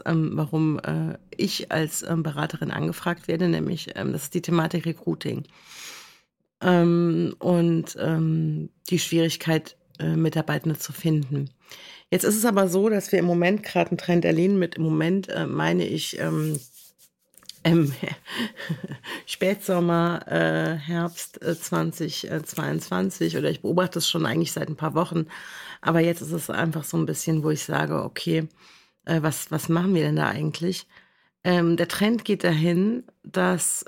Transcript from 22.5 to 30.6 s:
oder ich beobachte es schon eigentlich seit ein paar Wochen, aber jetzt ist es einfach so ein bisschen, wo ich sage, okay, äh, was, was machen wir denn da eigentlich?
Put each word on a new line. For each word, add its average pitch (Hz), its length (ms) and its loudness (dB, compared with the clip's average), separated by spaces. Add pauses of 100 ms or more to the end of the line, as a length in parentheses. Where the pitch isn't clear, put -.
oder 147 140 0
ich 151 100 -4
beobachte 175 380 0
es 160 100 -2
schon 160 160 0
eigentlich 165 280 0
seit 156 160 -4
ein 151 80 -8
paar 151 180 -4
Wochen, 165 320 0 (560)
aber 165 180 4
jetzt 170 220 2
ist 156 100 -8
es 165 160 -6
einfach 160 360 -2
so - 120 -6
ein 160 80 2
bisschen, 156 380 0
wo 156 80 2
ich 151 120 -2
sage, 151 400 0
okay, - 460 -2 (560)
äh, 160 160 2
was, 151 300 -2
was 156 180 -4
machen 175 260 2
wir 160 80 4
denn 151 140 2
da 151 120 2
eigentlich? 156 580 -4 (580)